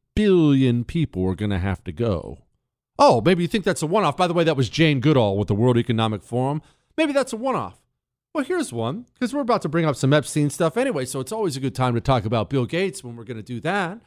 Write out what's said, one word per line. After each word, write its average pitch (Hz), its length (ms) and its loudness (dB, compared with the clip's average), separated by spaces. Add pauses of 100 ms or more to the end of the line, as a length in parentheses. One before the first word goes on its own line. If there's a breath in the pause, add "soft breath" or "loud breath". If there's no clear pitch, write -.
(160)
billion 143 680 4
people 120 420 -2
are 92 100 0
gonna 101 240 -2
have 98 240 -4
to 90 80 -10
go. 87 480 -4 (580)
Oh, 196 240 8
maybe 175 220 4
you 170 40 0
think 208 180 -2
that's 180 180 -2
a 151 40 0
one-off. 175 300 0
By 185 100 2
the 170 60 -2
way, 170 100 2
that 156 140 2
was 127 120 0
Jane 151 300 2
Goodall 117 380 2
with 101 100 0
the 107 80 0
World 117 220 4
Economic 113 460 0
Forum. 135 380 -4 (360 soft breath)
Maybe 311 160 0
that's 262 200 0
a 220 40 -6
one-off. 202 400 -6 (560)
Well, 302 100 -2
here's 339 280 -4
one, 120 340 -4 (140)
'cause 247 140 -4
we're 285 80 -2
about 226 200 0
to 160 80 -4
bring 165 160 0
up 147 100 0
some 135 160 0
Epstein 147 380 2
stuff 165 260 -2
anyway, 220 300 -2
so 131 160 -8
it's 127 100 -12
always 208 240 -4
a 135 60 -10
good 131 140 -4
time 127 200 0
to 113 60 -2
talk 123 240 0
about 110 240 -2
Bill 131 160 -2
Gates 170 400 -6
when 120 100 -14
we're 117 80 -16
gonna 113 180 -12
do 117 200 -10
that. 190 460 -4